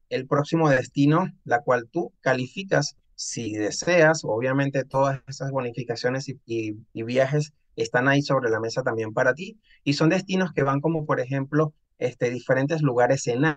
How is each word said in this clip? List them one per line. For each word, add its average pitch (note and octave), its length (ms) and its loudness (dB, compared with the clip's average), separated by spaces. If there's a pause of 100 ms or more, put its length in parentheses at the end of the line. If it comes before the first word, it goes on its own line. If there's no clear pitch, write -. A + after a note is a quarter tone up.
el B2+ 180 -4
próximo D3 440 2
destino, C#3+ 560 2 (180)
la A#2+ 160 0
cual A#2+ 300 0
tú - 320 -6
calificas C#3+ 760 -2 (180)
si - 380 -8
deseas, D#3 720 2
obviamente C3 600 0
todas C#3 420 0
esas C3+ 240 -8
bonificaciones B2+ 800 -4
y, B2+ 160 -12
y, A2 320 -4 (160)
y A2+ 80 -6
viajes C3 500 0 (240)
están A#2+ 320 0
ahí C#3 140 4
sobre C3 260 0
la A2 100 0
mesa A2+ 240 -4
también A2+ 300 -2
para B2+ 220 2
ti, F#3+ 240 -12 (260)
y C#3+ 80 0
son D#3 160 2
destinos F#3 440 0
que C#3+ 100 0
van C#3 180 0
como D#3 240 -2
por C3+ 160 -2
ejemplo, C#3 540 -2 (240)
este, B2 320 -2
diferentes C3 500 0
lugares B2+ 460 2
en A#2+ 180 0 (120)